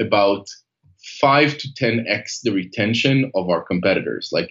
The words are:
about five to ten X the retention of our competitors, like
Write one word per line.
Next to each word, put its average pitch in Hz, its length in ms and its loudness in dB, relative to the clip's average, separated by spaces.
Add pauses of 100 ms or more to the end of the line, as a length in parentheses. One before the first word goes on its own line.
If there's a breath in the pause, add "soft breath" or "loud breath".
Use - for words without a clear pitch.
about 107 460 2 (760)
five 143 380 4
to 127 160 -10
ten 117 340 0
X - 340 -4
the 117 100 0
retention 117 840 0
of 90 140 -2
our 85 140 2
competitors, 90 720 -2
like 82 180 -2